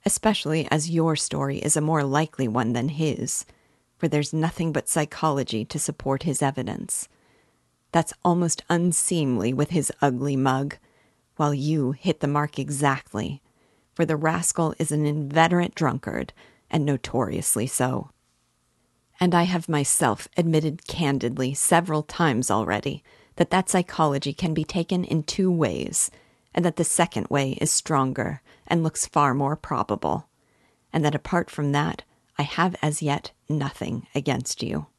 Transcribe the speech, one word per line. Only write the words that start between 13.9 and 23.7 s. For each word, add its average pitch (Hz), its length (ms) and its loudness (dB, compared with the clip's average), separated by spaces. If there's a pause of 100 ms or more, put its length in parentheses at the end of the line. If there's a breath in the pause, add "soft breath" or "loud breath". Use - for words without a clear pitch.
for 170 120 0
the 156 100 0
rascal 160 640 0
is 151 120 -2
an 151 140 2
inveterate 160 720 2
drunkard, - 580 -2 (360 soft breath)
and 147 160 0
notoriously 123 800 0
so. 127 440 -2 (1080)
And 175 160 2
I 175 80 6
have 175 240 0
myself 143 720 0
admitted 160 500 0
candidly 135 680 -2
several 160 500 2
times 127 460 0
already 104 540 -2 (320 soft breath)
that - 140 2
that 185 200 2
psychology 151 640 0